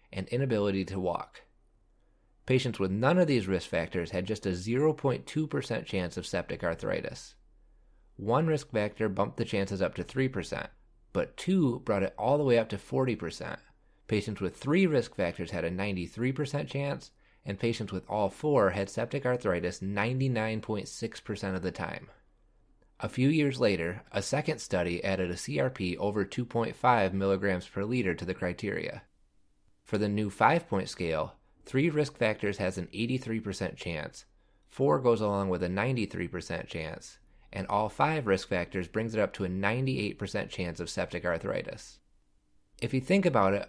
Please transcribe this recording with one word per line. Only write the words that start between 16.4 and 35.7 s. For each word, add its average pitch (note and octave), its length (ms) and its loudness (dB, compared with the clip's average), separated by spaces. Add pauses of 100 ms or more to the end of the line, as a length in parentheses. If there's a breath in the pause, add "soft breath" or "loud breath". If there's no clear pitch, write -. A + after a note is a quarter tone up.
chance, C#3 440 -4 (320 soft breath)
and G2 160 -6
patients A#2 320 -2
with F#2 160 -4
all G#2 200 2
four A#2+ 420 4
had G2 200 -2
septic A#2 340 -4
arthritis F2+ 560 0
ninety-nine A2 800 0
point G#2+ 280 -4
six - 320 -8
percent G2+ 340 -4
of F2+ 80 -2
the F#2 80 0
time. - 380 -8 (920)
A A2 100 -4
few B2+ 200 2
years C#3+ 320 4
later, F2+ 500 2
a G2+ 100 0
second C#3 380 0
study F2 460 0
added F#2 260 0
a F2 60 -4
C C#3+ 240 -4
R C3 100 2
P F2+ 260 -2
over G2+ 280 0
two B2 200 -4
point A#2 300 -2
five A2 400 4
milligrams G2 540 2
per G2+ 160 -4
liter G#2+ 300 0
to E2 100 -8
the F#2 100 -2
criteria. F2+ 680 -4 (800)
For - 120 -4
the G#2 120 2
new G#2 200 0
five-point A2+ 600 4
scale, D#2+ 460 -2 (300)
three D3 260 2
risk D3 260 0
factors G#2+ 420 0
has F#2 200 0
an F2+ 140 -6
eighty-three A2+ 480 -2
percent G2 360 -4
chance, - 480 -8 (440)
four C#3+ 320 2
goes A#2 200 4
along G2+ 280 2
with F2+ 160 0
a F2 40 0
ninety-three G2 600 -2